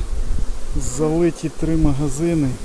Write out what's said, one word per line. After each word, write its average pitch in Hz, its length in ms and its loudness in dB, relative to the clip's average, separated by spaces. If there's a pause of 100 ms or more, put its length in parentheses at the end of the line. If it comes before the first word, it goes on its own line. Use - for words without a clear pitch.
(760)
залиті 156 720 0
три 151 280 -2
магазини. 151 720 2 (140)